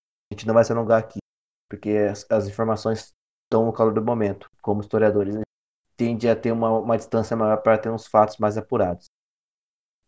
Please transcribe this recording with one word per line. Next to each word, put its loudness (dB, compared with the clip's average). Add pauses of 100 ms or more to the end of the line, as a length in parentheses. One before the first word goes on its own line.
(320)
A -10
gente -10
não 0
vai 6
se -2
alongar 2
aqui, -8 (520)
porque -8
as, -2
as 0
informações -4 (340)
estão 2
no -2
calor 2
do -2
momento. -2 (120)
Como -2
historiadores, 0
a -6
gente -8 (480)
tende -2
a 2
ter -2
uma, 0 (100)
uma 0
distância -4
maior 2
para 2
ter -6
uns -8
fatos 4
mais -2
apurados. -2 (1040)